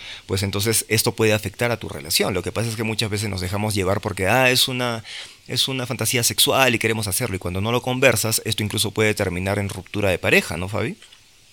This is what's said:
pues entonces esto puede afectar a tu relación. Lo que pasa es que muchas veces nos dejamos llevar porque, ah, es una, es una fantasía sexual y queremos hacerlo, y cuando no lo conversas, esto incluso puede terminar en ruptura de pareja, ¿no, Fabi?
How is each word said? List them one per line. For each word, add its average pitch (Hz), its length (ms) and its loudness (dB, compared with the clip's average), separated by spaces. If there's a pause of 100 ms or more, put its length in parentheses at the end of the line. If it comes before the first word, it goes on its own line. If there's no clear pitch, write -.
(280)
pues 98 160 -2
entonces 101 440 0
esto 110 240 0
puede 110 220 2
afectar 107 380 -2
a 110 60 -2
tu 90 120 -10
relación. 82 440 -2
Lo 90 80 0
que 85 120 -4
pasa 113 160 -2
es 110 80 -8
que 117 60 -2
muchas 110 260 -2
veces 107 200 -2
nos 95 120 -4
dejamos 101 340 -2
llevar 98 240 2
porque, 95 300 -2
ah, 127 200 4
es 127 200 2
una, 123 340 -4 (460)
es - 180 0
una 131 180 -4
fantasía 117 380 -2
sexual 127 500 4
y 110 60 2
queremos 110 300 0
hacerlo, 95 260 -2
y 90 40 -4
cuando 90 200 -4
no 110 140 0
lo 123 80 2
conversas, 127 640 2
esto 110 180 -2
incluso 104 280 -2
puede 107 220 2
terminar 95 460 0
en 101 80 0
ruptura 98 420 -2
de 87 100 2
pareja, 101 360 2
¿no, 92 140 -4
Fabi? 110 260 -2 (580)